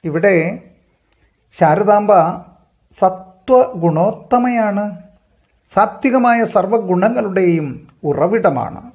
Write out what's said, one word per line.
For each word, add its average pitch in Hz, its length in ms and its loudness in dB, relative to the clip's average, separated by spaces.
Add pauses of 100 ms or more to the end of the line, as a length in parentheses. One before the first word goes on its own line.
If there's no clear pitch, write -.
ഇവിടെ 170 600 0 (960)
ശാരദാംബ 202 540 2 (840)
സത്വഗുണോത്തമയാണ്, 208 2000 0 (760)
സാത്വികമായ 233 720 0
സർവഗുണങ്ങളുടെയും 190 1400 -2 (160)
ഉറവിടമാണ്. 151 920 -2